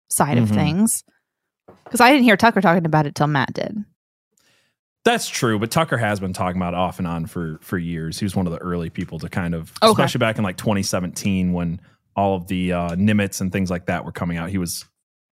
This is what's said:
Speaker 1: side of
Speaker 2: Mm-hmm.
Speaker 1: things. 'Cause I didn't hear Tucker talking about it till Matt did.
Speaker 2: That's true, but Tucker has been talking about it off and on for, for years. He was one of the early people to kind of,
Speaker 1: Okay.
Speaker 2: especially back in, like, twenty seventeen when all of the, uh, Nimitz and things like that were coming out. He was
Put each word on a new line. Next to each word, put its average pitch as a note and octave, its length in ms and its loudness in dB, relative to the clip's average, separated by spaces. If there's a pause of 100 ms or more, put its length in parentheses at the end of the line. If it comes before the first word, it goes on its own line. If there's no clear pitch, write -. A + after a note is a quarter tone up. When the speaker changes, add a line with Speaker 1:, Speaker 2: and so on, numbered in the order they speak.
Speaker 1:
side C#3+ 280 2
of A#2 80 4
Speaker 2:
Mm-hmm. G#2 100 2
Speaker 1:
things. F#3 480 2 (840)
'Cause - 140 -2
I A#3+ 100 8
didn't C#4 140 6
hear A3 140 6
Tucker A3+ 240 4
talking F3 240 4
about D#3 200 2
it C#3+ 80 -6
till D3 140 0
Matt C#3+ 260 0
did. - 300 -8 (1200)
Speaker 2:
That's A#3 240 2
true, A2 320 0
but A2+ 100 -2
Tucker D#3+ 280 2
has G#2 220 0
been F#2 140 -4
talking F#2 260 -2
about F2 140 -2
it E2+ 40 -2
off F2+ 200 -2
and F#2 100 -4
on E2+ 180 -4
for, D#2+ 360 -6
for - 160 -6
years. E2 400 -6
He - 80 -4
was F#2+ 100 -6
one F#2 120 0
of E2 60 -4
the E2 60 -8
early F2 300 -4
people E2+ 300 -8
to F2 100 -10
kind E2+ 240 -4
of, D#2+ 180 -8 (120)
Speaker 1:
Okay. A3 80 8
Speaker 2:
especially C3+ 280 0
back A2 180 0
in, A2+ 60 -2
like, F#2 140 -4
twenty G2 260 -2
seventeen F2+ 720 -2
when F2 280 -4 (340)
all G2 200 2
of F2+ 120 -8
the, F2+ 240 -2
uh, E2+ 200 0
Nimitz G2+ 500 2
and F#2 100 -2
things F#2+ 180 -2
like F2 180 -4
that F2 180 -2
were E2 60 -10
coming E2+ 260 -6
out. E2+ 120 -6
He G2 80 -4
was F2+ 280 -6 (480)